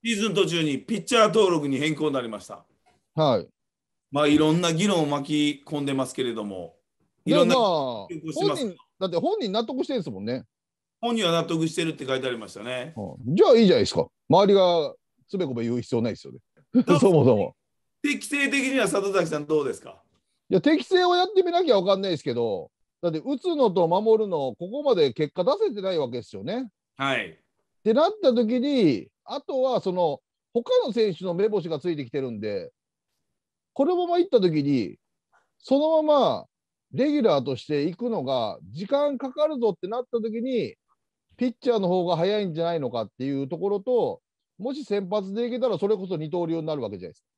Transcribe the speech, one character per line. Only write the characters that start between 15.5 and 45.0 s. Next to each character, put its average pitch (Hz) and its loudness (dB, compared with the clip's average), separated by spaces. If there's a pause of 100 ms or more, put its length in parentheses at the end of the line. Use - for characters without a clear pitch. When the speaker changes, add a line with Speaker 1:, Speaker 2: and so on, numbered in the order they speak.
Speaker 2:
べ 117 -4
言 117 -2
う 123 -2
必 - -6
要 117 2
な 117 0
い 95 -6
で - -16
す - -20
よ 65 -18
ね。 64 -20 (360)
Speaker 1:
だ 240 4
か - 4
ら、 156 4
Speaker 2:
<laughs> - 4
そ 202 6
も 151 6
そ 120 6
も。 98 -2 (480)
Speaker 1:
適 285 -2
正 285 -2
的 277 0
に 269 0
は 208 2
里 196 -2
崎 185 2
さ 156 -4
ん 147 -8
ど 156 2
う - -2
で 120 -4
す - -18
か？ - -20 (480)
Speaker 2:
い - 0
や、 185 4
適 311 2
正 359 2
を 359 4
や 359 2
っ 370 -6
て 381 4
み 349 0
な 349 2
き 294 4
ゃ 208 6
わ 185 0
か 196 2
ん 190 -4
な 196 -4
い 185 0
で 160 -2
す - -10
け 127 -4
ど、 110 -4 (320)
だ 170 -2
っ - -8
て 156 -4
打 254 -6
つ 349 -4
の 262 2
と 175 2
守 214 2
る 208 -8
の、 139 -4
こ 175 -12
こ 277 -6
ま 277 2
で 147 2
結 151 -4
果 180 0
出 247 2 (160)
せ 262 -6
て 202 -8
な 190 -4
い 170 -2
わ 131 -4
け 123 -8
で 113 -10
す - -20
よ 98 -12
ね。 220 -6 (280)
Speaker 1:
は 135 -2
い。 101 -6
Speaker 2:
っ 80 -20 (460)
て 220 2
な 302 4
っ 427 -2
た 294 4
時 233 0
に、 226 2 (160)
あ 269 -10
と 269 -4
は 254 0
そ 190 -4
の、 175 -2 (320)
他 233 -2 (140)
の 262 -6
選 214 2
手 180 -14
の 180 -4
目 196 0
星 190 -2
が 160 -4
つ 175 -4
い 165 -2
て 143 -6
き 120 -16
て 147 -4
る 131 -4
ん 107 -8
で、 101 -6 (1040)
こ 277 2
の 359 0
ま 359 0
ま 349 0
行 349 2
っ - -10
た 240 4
時 160 2
に、 131 -2 (600)
そ 269 0
の 311 2
ま 302 4
ま 143 0 (460)
レ 262 0
ギ 294 0
ュ - 0
ラ 156 4
ー - -6
と 135 -2
し - -14
て 147 -2
行 170 -4
く 240 -6
の 180 -4
が 117 -4 (120)
時 165 -12
間 285 0
か 262 -8
か 302 0
る 311 -2
ぞ 233 0
っ 180 -6
て - -10
な 226 -6
っ 247 -6
た 240 -2
時 226 -4
に、 233 -4 (600)
ピ 247 -2
ッ 240 -2
チ 285 -2
ャ 233 4
ー - 2
の 190 0
方 180 0
が 175 0
早 196 0
い 208 -4
ん 165 -6
じ 156 -6
ゃ 165 0
な 170 -2
い 160 -2
の 131 -4
か 117 -4
っ 101 -10
て 127 -6
い 139 -4
う 135 -8
と 160 -8
こ 185 -4
ろ 202 -2
と、 196 -2 (380)
も 247 -8
し 285 -10
先 202 -4